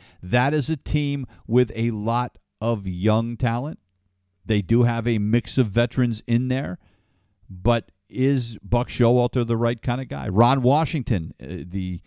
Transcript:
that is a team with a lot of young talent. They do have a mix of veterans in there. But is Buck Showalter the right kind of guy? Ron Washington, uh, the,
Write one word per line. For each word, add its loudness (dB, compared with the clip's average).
that 0
is -2
a -2
team -4
with 2
a 0
lot -4
of -2
young 0
talent. -4
They 2
do 4
have 0
a 0
mix 0
of 2
veterans 0
in 0
there. -6
But 0
is 0
Buck 0
Showalter 2
the 0
right -2
kind -4
of -12
guy? -8
Ron 4
Washington, 0
uh, -10
the, -6